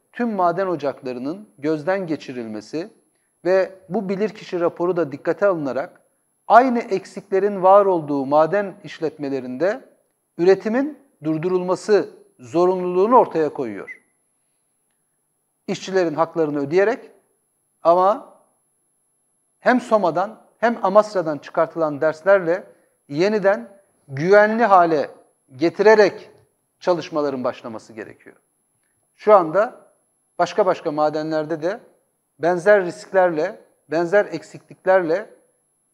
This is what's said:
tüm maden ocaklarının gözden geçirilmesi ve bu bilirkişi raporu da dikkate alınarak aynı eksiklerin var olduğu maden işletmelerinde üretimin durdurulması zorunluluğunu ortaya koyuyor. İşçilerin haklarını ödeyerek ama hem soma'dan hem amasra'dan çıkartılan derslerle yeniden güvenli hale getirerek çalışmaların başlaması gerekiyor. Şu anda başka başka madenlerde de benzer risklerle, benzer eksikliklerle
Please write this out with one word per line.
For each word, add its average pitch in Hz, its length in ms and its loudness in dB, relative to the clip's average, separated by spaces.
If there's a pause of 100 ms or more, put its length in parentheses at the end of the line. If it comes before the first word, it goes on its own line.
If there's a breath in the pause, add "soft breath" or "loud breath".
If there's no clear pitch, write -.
(120)
tüm 240 200 -4
maden 180 340 -2
ocaklarının 143 840 -8 (100)
gözden 160 480 -4
geçirilmesi 123 840 -10 (540)
ve 185 280 0 (160)
bu 190 200 -4
bilirkişi 190 520 -6
raporu 170 360 -2
da 151 160 -4
dikkate 165 340 -2
alınarak 151 540 -4 (460)
aynı 240 320 6
eksiklerin 190 840 -4
var 196 240 6
olduğu 147 400 -2
maden 160 480 0 (100)
işletmelerinde 143 1000 -6 (540)
üretimin 214 600 0 (260)
durdurulması 180 840 -2 (280)
zorunluluğunu 180 800 0
ortaya 165 320 2
koyuyor. 107 520 -10 (1700)
İşçilerin 185 480 -2
haklarını 160 440 -2
ödeyerek 190 520 -2 (720)
ama 185 520 2 (1300)
hem 240 200 2
soma'dan 196 600 -2 (180)
hem 226 240 -2
amasra'dan 190 560 0
çıkartılan 156 640 -4
derslerle 175 640 0 (440 soft breath)
yeniden 202 600 0 (400)
güvenli 208 560 4
hale 170 460 4 (460)
getirerek 196 760 4 (500)
çalışmaların 147 640 -4
başlaması 117 480 -10
gerekiyor. - 440 -20 (800)
Şu 208 180 4
anda 185 540 0 (500)
başka 180 280 0
başka 165 260 -2
madenlerde 156 720 -4
de 196 180 -6 (580)
benzer 180 460 2
risklerle, 180 760 -2 (300)
benzer 175 360 0
eksikliklerle 175 1040 -2 (640)